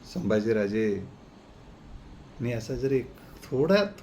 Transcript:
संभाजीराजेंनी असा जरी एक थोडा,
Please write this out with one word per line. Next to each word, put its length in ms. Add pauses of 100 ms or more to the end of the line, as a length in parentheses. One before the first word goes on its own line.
(140)
संभाजीराजेंनी 2500
असा 220
जरी 220
एक 160 (320)
थोडा, 320 (260)